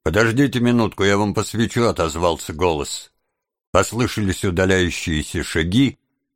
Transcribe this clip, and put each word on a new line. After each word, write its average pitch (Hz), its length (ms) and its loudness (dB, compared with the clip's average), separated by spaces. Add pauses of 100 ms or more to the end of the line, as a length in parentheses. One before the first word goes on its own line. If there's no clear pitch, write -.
«Подождите 117 560 2
минутку, 117 440 2
я 101 120 4
вам 101 180 0
посвечу», 113 500 -2
отозвался 85 680 -2
голос. 80 600 -2 (600)
Послышались 101 720 0
удаляющиеся 90 960 0
шаги, 90 560 0 (380)